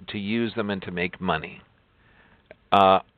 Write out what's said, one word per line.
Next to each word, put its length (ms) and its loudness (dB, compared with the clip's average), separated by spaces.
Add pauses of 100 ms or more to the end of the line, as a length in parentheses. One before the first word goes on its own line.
to 120 -8
use 360 -4
them 160 -4
and 120 -6
to 100 -12
make 280 -6
money." 400 -4 (1080)
Uh, 300 6 (180)